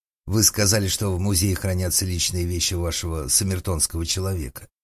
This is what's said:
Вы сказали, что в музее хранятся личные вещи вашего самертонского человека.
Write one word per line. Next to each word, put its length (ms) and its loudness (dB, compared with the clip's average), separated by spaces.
Вы 180 2
сказали, 460 4
что 260 0
в 60 -2
музее 340 2
хранятся 520 0
личные 400 -2
вещи 280 -2
вашего 540 -4
самертонского 800 0
человека. 600 -4